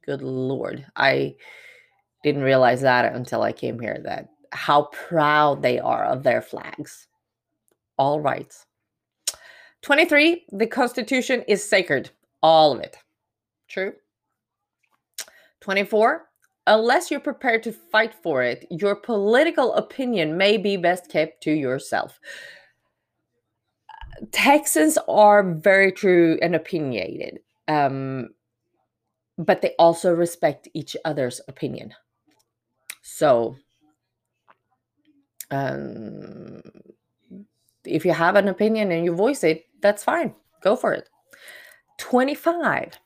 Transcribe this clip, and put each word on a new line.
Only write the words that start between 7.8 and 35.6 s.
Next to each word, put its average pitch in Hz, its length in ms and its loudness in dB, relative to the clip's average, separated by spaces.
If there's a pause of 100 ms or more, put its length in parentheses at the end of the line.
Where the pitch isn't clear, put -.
All 143 240 0
right. - 340 -6 (1300)
Twenty-three, 320 680 2
the 202 140 -2
Constitution 247 840 -2
is 202 180 0
sacred. 170 440 0 (320)
All 156 300 6
of 117 80 -6
it. - 180 -14 (680)
True. 196 280 -6 (1700)
Twenty-four, 208 680 0 (380)
unless 233 440 2
you're 285 100 -4
prepared 233 420 -4
to 226 100 -8
fight 220 400 -2
for 139 300 -4
it, 123 280 -4
your 202 240 -2
political 240 760 0
opinion 214 640 -2
may 202 220 2
be 196 180 -2
best 180 320 -2
kept 160 360 -4
to 156 60 0
yourself. 135 680 -4 (2000)
Texans 302 680 2 (100)
are 208 340 8
very 190 480 4
true 175 520 4
and 175 120 0
opinionated, 135 840 -6 (280)
um, 135 600 -2 (1080)
but 185 240 0
they - 160 -2
also 170 340 4
respect 170 600 -2
each 156 200 -10 (120)
other's 143 420 -4
opinion. 139 460 -10 (1080)
So, 123 540 0 (1900)
um, 131 1120 -10 (1200)